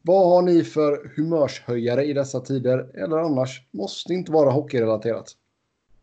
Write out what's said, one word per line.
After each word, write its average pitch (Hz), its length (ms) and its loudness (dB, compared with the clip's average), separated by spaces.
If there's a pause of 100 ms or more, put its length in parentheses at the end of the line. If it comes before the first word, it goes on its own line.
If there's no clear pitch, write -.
Vad 180 280 4
har 180 120 6
ni 175 220 4
för 147 520 -2
humörshöjare 131 880 -2
i 147 80 -4
dessa 135 260 -4
tider? 127 640 -4
Eller 160 140 -2
annars, 139 440 -2 (100)
måste - 420 -8
inte 180 180 -6
vara 147 200 4
hockeyrelaterat. 113 800 -2 (720)